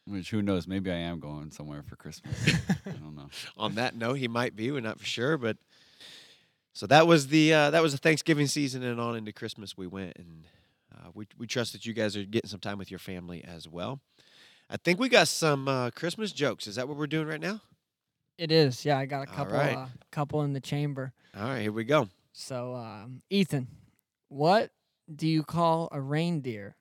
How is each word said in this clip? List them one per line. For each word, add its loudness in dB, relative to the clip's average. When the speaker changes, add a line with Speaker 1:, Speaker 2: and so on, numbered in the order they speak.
Speaker 1:
Which, -8
who 0
knows? 2
Maybe -2
I 0
am -4
going -10
somewhere -12
for -16
Christmas. -12
Speaker 2:
<laughs> -4
Speaker 1:
I -10
don't -14
know. -16
Speaker 3:
On -4
that -2
note, -2
he -4
might -2
be. -4
We're -4
not -6
for -14
sure, -2
but -2
so -8
that 10
was 8
the, 6
uh, 6
that 6
was 4
the -4
Thanksgiving 4
season, -2
and -2
on -2
into -8
Christmas -12
we -8
went, -8
and, -20
uh, -20
we, -14
we -10
trust -2
that -14
you -6
guys -2
are -6
getting -2
some -12
time -8
with -12
your -10
family -12
as -16
well. -8
I -6
think 2
we 0
got 8
some, 0
uh, 2
Christmas -6
jokes. -2
Is -10
that -4
what -8
we're -4
doing -2
right -6
now? -4
Speaker 2:
It -2
is. 6
Yeah, 6
I -2
got -6
a -16
Speaker 3:
All -14
Speaker 2:
couple, -2
Speaker 3:
right. 4
Speaker 2:
uh, -8
couple -2
in 0
the -4
chamber. -4
Speaker 3:
All -4
right, -2
here 0
we -2
go. 4
Speaker 2:
So, -8
um, -12
Ethan, 2
what 2
do -4
you 2
call 2
a -6
reindeer -2